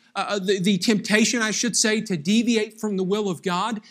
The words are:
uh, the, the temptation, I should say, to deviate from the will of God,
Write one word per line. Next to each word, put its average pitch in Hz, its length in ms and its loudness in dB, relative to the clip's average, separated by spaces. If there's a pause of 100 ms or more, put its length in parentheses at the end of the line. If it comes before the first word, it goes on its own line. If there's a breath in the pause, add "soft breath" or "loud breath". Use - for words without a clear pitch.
(160 soft breath)
uh, 196 240 -2
the, 196 200 0
the 190 200 2
temptation, 220 640 2
I 214 100 0
should 233 260 -2
say, 220 240 2
to 202 160 -4
deviate 214 640 0
from 208 160 -4
the 190 60 0
will 202 260 0
of 160 140 -6
God, 202 480 -2